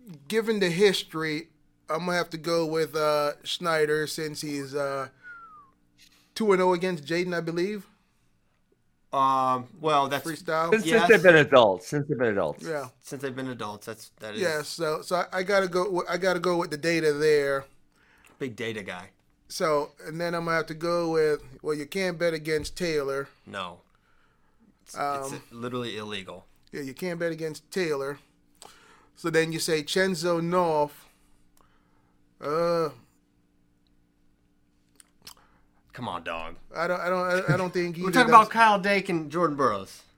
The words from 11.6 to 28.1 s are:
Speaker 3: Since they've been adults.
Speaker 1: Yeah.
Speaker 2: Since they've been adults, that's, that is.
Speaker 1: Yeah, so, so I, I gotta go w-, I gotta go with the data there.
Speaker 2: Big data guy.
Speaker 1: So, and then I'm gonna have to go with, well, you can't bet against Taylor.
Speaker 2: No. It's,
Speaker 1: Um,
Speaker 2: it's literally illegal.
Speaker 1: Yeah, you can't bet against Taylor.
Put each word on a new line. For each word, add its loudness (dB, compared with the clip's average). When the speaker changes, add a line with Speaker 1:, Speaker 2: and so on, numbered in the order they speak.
Speaker 3:
Since -2
they've -2
been 2
adults. -2
Speaker 1:
Yeah. -8
Speaker 2:
Since -14
they've -8
been -8
adults, -10
that's, -14
that -12
is. -6
Speaker 1:
Yeah, -2
so, -6
so -4
I, -4
I -2
gotta 2
go 0
w-, -2
I -2
gotta 0
go 0
with -2
the -6
data 2
there. 2
Speaker 2:
Big -8
data -6
guy. -12
Speaker 1:
So, -2
and -10
then -4
I'm -4
gonna 0
have -2
to -10
go -2
with, 2
well, -4
you -6
can't -4
bet 0
against -4
Taylor. -4
Speaker 2:
No. -10
It's, -20
Speaker 1:
Um, -4
Speaker 2:
it's -12
literally -8
illegal. -10
Speaker 1:
Yeah, -10
you -10
can't -6
bet -2
against -10
Taylor. -4